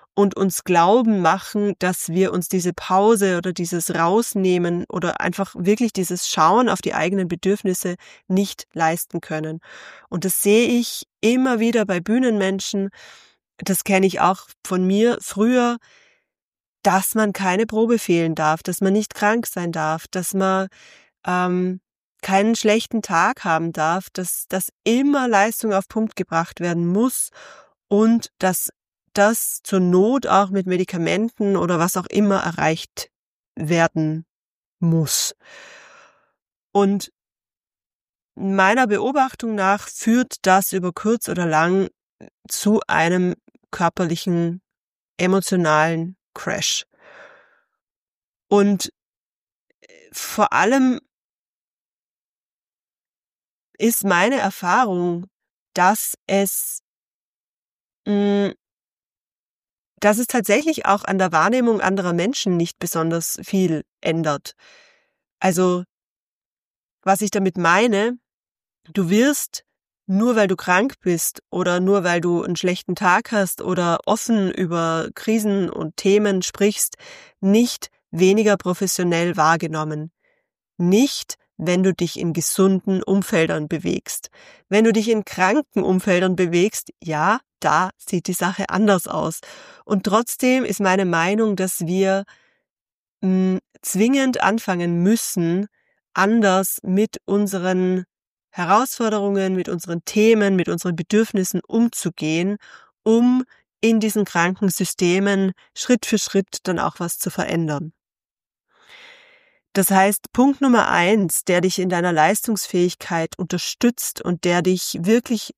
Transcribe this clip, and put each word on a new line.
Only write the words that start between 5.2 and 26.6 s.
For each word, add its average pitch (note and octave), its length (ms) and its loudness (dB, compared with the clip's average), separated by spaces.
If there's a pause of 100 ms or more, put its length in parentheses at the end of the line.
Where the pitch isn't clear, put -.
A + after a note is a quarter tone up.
einfach F#3 380 -6
wirklich G#3+ 340 0
dieses F3+ 360 -4
Schauen G3 400 4
auf - 120 -2
die - 140 -6
eigenen F3+ 340 -2
Bedürfnisse F#3 680 -4 (320)
nicht G3 440 -2
leisten E3+ 480 -2
können. D#3 400 -8 (480)
Und F#3 160 -6
das F#3 160 -2
sehe A3 280 4
ich A#3+ 380 -2 (140)
immer B3 380 2
wieder A3+ 260 2
bei F#3 160 -2
Bühnenmenschen, G3+ 920 0 (680)
das - 260 -4
kenne F#3+ 220 2
ich F#3 140 0
auch F#3+ 260 0 (180)
von F#3 220 -2
mir G#3+ 340 2
früher, A#3+ 580 0 (1080)
dass F#3+ 300 2
man G#3+ 180 0
keine G3 340 0
Probe A3 320 0
fehlen E3 360 0
darf, D#3 280 0
dass - 180 -6
man F#3+ 120 2
nicht G#3 220 -2
krank A3+ 320 0
sein F3 260 -6
darf, D#3+ 360 -4
dass F#3 260 -6
man, F#3+ 340 0 (580)
ähm, F3+ 540 -2 (400)
keinen G3+ 360 0
schlechten A3 460 0
Tag F#3 420 0
haben E3 280 -2
darf, E3 380 -2
dass, - 380 -8
dass F#3+ 220 -6 (120)
immer C4 460 2
Leistung G#3+ 460 2
auf G3 140 -2
Punkt A3 280 -4
gebracht E3+ 440 -4